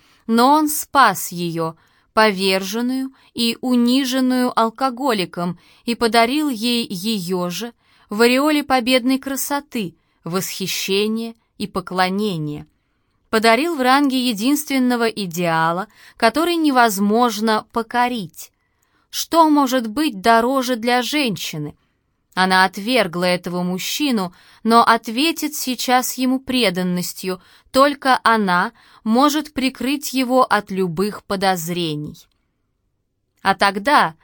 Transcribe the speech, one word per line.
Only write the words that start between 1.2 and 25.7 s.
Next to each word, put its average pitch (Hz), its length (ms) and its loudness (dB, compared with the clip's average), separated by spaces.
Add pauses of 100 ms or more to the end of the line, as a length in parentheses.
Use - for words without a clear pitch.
ее, 165 440 -4 (380)
поверженную 214 1000 0 (220)
и 233 280 -2
униженную 254 960 0
алкоголиком, 226 1000 -2 (280)
и 233 100 -2
подарил 240 540 2
ей 240 380 -2
ее 185 600 -4
же 202 240 -10 (360)
в 208 120 -2
ореоле 285 420 4
победной 262 540 2
красоты, 269 760 -6 (280)
восхищения 196 1080 -4 (240)
и 202 100 -8
поклонения. 185 1000 -4 (640)
Подарил 226 480 2
в 262 40 -4
ранге 254 480 2
единственного 247 760 0
идеала, 170 800 -2 (300)
который 320 400 0
невозможно 226 1120 2
покорить. 240 800 -4 (600)
Что 320 380 2
может 262 380 2
быть 220 340 -2
дороже 240 560 2
для 240 260 0
женщины? 202 720 -4 (580)
Она 185 300 2
отвергла 190 640 0
этого 180 360 -2
мужчину, 185 720 -2 (300)
но 233 200 6
ответит 285 680 0
сейчас 254 600 -2